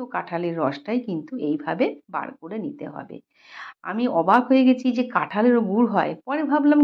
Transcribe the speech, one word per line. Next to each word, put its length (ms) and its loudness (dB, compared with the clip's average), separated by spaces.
কাঁঠালের 520 -6
রসটাই 440 -2
কিন্তু 380 -8
এইভাবে 480 -2
বার 220 -8
করে 260 -14
নিতে 300 -10
হবে। 280 -14
আমি 260 -6
অবাক 380 4
হয়ে 200 6
গেছি 260 4
যে 160 -2
কাঁঠালেরও 540 2
গুড় 280 0
হয়, 220 0
পরে 200 -4
ভাবলাম 400 4